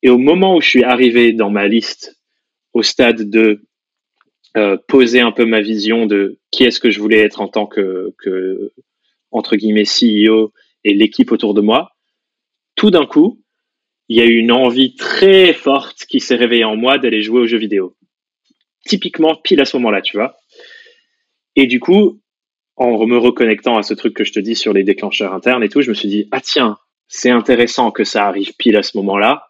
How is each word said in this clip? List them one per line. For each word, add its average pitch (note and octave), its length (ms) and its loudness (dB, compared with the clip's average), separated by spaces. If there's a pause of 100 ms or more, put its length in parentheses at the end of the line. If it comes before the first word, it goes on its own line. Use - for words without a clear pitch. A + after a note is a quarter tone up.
Et C3 80 4
au B2 80 6
moment F3+ 360 2
où E3 60 2
je - 80 -2
suis B2 160 2
arrivé A#2+ 480 2
dans G#2+ 180 -2
ma G2+ 180 -2
liste, - 520 -6 (540)
au A#2 80 0
stade A2+ 480 0
de, G#2+ 320 2 (920)
euh, G2+ 200 0 (120)
poser B2 320 4
un A#2 120 0
peu A#2+ 140 0
ma A2+ 140 0
vision G#2+ 460 -2
de G2 320 -2 (120)
qui - 140 0
est-ce A#2 160 0
que A#2+ 100 2
je G#2 100 -4
voulais G#2+ 200 2
être G#2 200 0
en G2 80 -6
tant G#2+ 180 -4
que, F#2+ 520 -6
que, F#2+ 540 -8 (580)
entre A2+ 260 -4
guillemets, G#2+ 280 0
C G#2+ 420 0
E A2 40 4
O A2 220 0 (320)
et G#2+ 100 2
l'équipe A2 380 0
autour G#2+ 220 -2
de G#2 60 2
moi, A#2 320 0 (840)
tout G#3+ 160 2
d'un D#3+ 160 2
coup, - 360 0 (680)
il A2+ 80 0
y A#2 40 4
a A#2 40 4
eu A#2 120 4
une A#2 160 0
envie B2+ 420 0
très F#3+ 580 4
forte - 560 -4
qui C3 120 -2
s'est B2 160 -4
réveillée A#2 280 0
en G#2+ 120 -4
moi B2+ 220 0
d'aller A2 240 -2
jouer A2+ 180 0
aux A#2+ 60 2
jeux A#2 120 0
vidéo. G2 380 -4 (880)
Typiquement, D#3+ 480 -2
pile C#3 260 0
à C3+ 40 4
ce C3+ 140 -6
moment-là, G#2+ 220 -2
tu - 160 -6
vois. G#2+ 200 -6 (1200)
Et C3+ 100 4
du A#2+ 140 -2
coup, G3 400 2 (560)
en A#2 300 0
me A#2+ 120 2
reconnectant A#2 600 0
à G#2 40 -2
ce G#2 120 -6
truc G#2 200 -6
que G#2 100 -4
je - 80 -8
te - 80 -4
dis A2 140 -6
sur A2 180 -4
les G2 120 2
déclencheurs G2 500 -2
internes A#2+ 300 -2
et G2+ 40 -2
tout, C#3+ 120 0
je C3 80 0
me A2 60 -4
suis G#2 140 -8
dit, « G2+ 220 -4
Ah - 100 -6
tiens, A#2+ 380 -2 (300)
c'est - 220 -2
intéressant A#2+ 600 0
que A2 140 -4
ça G2+ 220 -2
arrive G2 300 -6
pile G#2 200 2
à G2+ 60 2
ce - 160 -8
moment-là. G2+ 520 -2